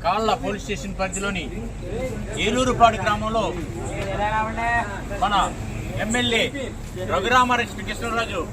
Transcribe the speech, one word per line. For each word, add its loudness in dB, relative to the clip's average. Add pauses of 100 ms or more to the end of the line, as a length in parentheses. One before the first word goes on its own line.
కాళ్ళ 4
పోలీస్ -4
స్టేషన్ -6
పరిధిలోని -2 (920)
ఏలూరుపాడు 6
గ్రామంలో 0 (1800)
మన 2 (720)
ఎమ్మెల్యే 2 (720)
రఘురామకృష్ణ 4
కృష్ణరాజు -4 (100)